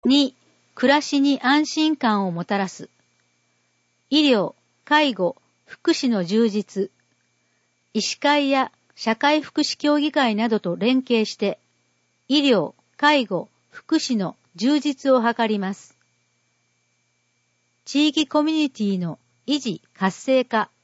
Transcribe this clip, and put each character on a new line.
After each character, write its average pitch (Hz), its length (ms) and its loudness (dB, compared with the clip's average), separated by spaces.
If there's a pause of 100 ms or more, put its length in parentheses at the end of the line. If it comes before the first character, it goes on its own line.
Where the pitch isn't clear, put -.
二、 269 300 2 (400)
暮 262 180 2
ら 294 80 4
し 285 200 -2
に 277 220 2
安 285 240 2
心 311 300 -2
感 208 300 -2
を 185 40 -4
も 170 140 -6
た 202 140 -4
ら 190 100 -2
す。 - 200 -18 (1200)
医 294 200 4
療、 208 240 0 (300)
介 294 300 2
護、 180 220 -4 (300)
福 - 260 -2
祉 285 160 0
の 202 160 0
充 220 240 2
実。 202 420 -4 (1040)
医 214 80 -2
師 - 180 -6
会 285 300 0
や 269 200 0 (260)
社 226 200 -4
会 302 240 2
福 302 220 -4
祉 - 160 -4
協 294 200 0
議 294 140 -2
会 247 240 0
な 226 120 0
ど 214 120 0
と 175 160 -6
連 254 260 0
携 226 220 0
し - 120 -10
て、 - 220 -4 (680)
医 285 200 2
療、 185 260 2 (220)
介 294 280 2
護、 185 240 -6 (220)
福 - 260 -6
祉 262 200 -2
の 190 200 -4 (200)
充 262 220 2
実 277 320 -2
を 254 100 6
図 233 260 0
り 208 120 0
ま 196 160 -6
す。 - 220 -20 (1900)
地 294 240 0
域 302 180 -2
コ 302 160 0
ミ 311 100 0
ュ 320 40 0
ニ 302 140 0
テ - 140 -8
ィ 196 140 -2
の 175 200 -6 (280)
維 285 140 -2
持、 196 220 -8 (120)
活 190 240 -2
性 262 260 0
化。 220 260 -2 (140)